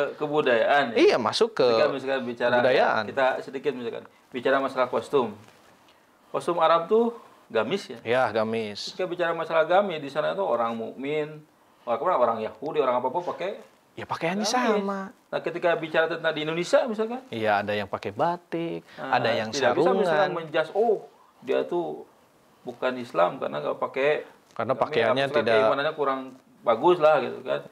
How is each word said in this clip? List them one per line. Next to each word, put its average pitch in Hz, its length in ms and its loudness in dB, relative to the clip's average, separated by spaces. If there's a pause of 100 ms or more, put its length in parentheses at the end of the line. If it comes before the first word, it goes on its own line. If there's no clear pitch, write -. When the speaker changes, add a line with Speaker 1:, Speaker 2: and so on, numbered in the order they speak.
(160)
Speaker 1:
kebudayaan, 143 760 2
ya? - 40 -4
Speaker 2:
Iya, 311 220 4
masuk 127 340 0
ke 135 140 2
Speaker 1:
Ketika 120 240 4
misalkan 135 340 -4
bicara, 120 300 -2
Speaker 2:
kebudayaan. 127 520 4
Speaker 1:
kita 131 200 0 (160)
sedikit 139 320 -6
misalkan, 117 300 -10 (260)
bicara 131 280 0
masalah 131 300 0
kostum. 120 460 0 (960)
Kostum - 280 -4
Arab 165 280 4
tuh 226 320 2 (300)
gamis, 113 420 -2
ya? 117 120 -14
Speaker 2:
Ya, 123 280 2
gamis. 110 640 -4
Speaker 1:
Ketika 185 160 -4
bicara 170 240 -2
masalah 160 320 0
gamis, 180 320 2
di 139 100 -10
sana 151 240 -2
tuh 190 140 -4
orang 117 260 0
mukmin, 147 680 -6 (420)
orang, 117 160 -2 (160)
orang 117 240 2
Yahudi, 135 380 -8
orang 123 240 2
apa-apa 160 260 -4
pakai 170 240 -6 (440)
Speaker 2:
Ya, 110 100 -12
pakaiannya 190 400 -4
Speaker 1:
gamis. 226 80 -2 (240)
Speaker 2:
sama. 196 320 -6 (180)
Speaker 1:
Nah, - 140 -6
ketika 175 340 -2
bicara 160 300 0
tentang 160 260 -2
di 151 140 -4
Indonesia 175 400 2
misalkan. 220 420 -6
Speaker 2:
Iya, 110 320 0
ada 104 140 -2
yang 104 160 -4
pakai 104 220 -6
batik, 170 720 -4 (100)
Speaker 1:
Nah, 135 220 -2
Speaker 2:
ada 117 160 0
yang 110 160 -2
Speaker 1:
tidak 123 240 2
bisa 175 180 4
misalkan 190 140 2 (240)
Speaker 2:
sarungan. 170 80 -4
Speaker 1:
menjas, 156 340 -2
oh, 214 380 0 (320)
dia 131 240 0
tuh 160 400 -6 (560)
bukan 127 340 -4
Islam 139 460 0
karena 147 180 -4
nggak - 220 -6
pakai 143 480 0 (240)
Speaker 2:
Karena 117 180 -2
Speaker 1:
gamis, 120 120 0
Speaker 2:
pakaiannya 131 420 2
Speaker 1:
misalkan 143 160 0
Speaker 2:
tidak 113 160 4
Speaker 1:
keimanannya 139 380 2
kurang 135 240 0 (420)
bagus 135 360 4
lah, 151 220 6
gitu, 117 220 -4
kan. 139 180 -4 (120)